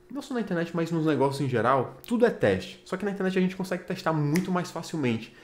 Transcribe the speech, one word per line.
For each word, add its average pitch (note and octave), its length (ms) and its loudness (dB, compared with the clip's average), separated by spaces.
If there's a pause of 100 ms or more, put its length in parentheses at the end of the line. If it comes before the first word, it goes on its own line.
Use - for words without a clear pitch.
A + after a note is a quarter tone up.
(100)
não C4+ 120 -8
só - 100 -12
na A#3+ 80 -2
internet, E3+ 340 -2
mas E3 160 0
nos E3 140 0
negócios C#3 380 2
em C#3 60 0
geral, B2 580 2
tudo A#3 180 2
é A3+ 60 6
teste. G2 560 0
Só F#3 100 -6
que F#3+ 80 -6
na G3+ 60 -2
internet F#3+ 280 -2
a - 40 4
gente F#3 120 0
consegue F#3 300 -6
testar F3+ 300 -2
muito D#3 360 2
mais F3+ 200 0
facilmente. C3 720 -4